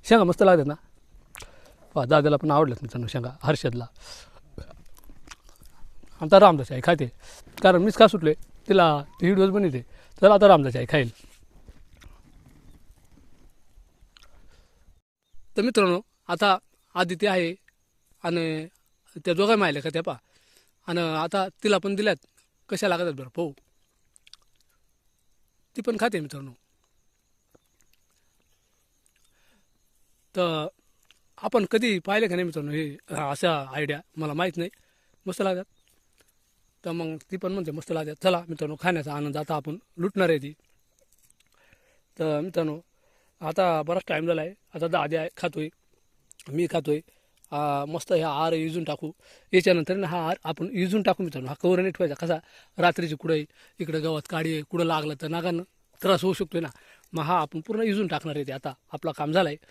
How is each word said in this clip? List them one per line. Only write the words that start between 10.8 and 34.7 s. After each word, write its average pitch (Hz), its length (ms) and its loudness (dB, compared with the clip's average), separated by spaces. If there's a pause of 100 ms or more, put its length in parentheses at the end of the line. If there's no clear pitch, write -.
खाईल. 131 200 2 (4000)
तर 202 40 0
मित्रांनो, 202 400 2 (260)
आता 185 300 2 (360)
आदिती 180 340 0
आहे 180 280 0 (680)
आणि 165 440 -4 (580)
त्या 175 80 0
दोघा 202 220 4
मायल्या 160 260 0
का 160 120 -6
त्या 160 100 -4
पा, 165 100 -6 (720)
आणि 175 120 -2
आता 170 480 -2
तिला 202 300 0
पण 196 180 -2
दिल्यात, 202 200 0 (540)
कशा 196 180 -4
लागतात 175 260 0
बरं 131 140 -12
पाहू. 160 240 -6 (2250)
ती 240 60 -8
पण 226 180 -2
खाते 214 200 0
मित्रांनो. 139 320 -12 (3750)
तर 165 320 -2 (680)
आपण 208 280 0
कधी 220 340 0
पाहिले 208 280 0
का 175 80 -2
नाही 180 100 -2
मित्रांनो 151 260 -8
हे, 151 260 -6 (120)
अशा 151 640 -2
आयडिया? 147 280 -6 (160)
मला 156 160 -6
माहीत 175 240 -4
नाही, 175 120 -6 (560)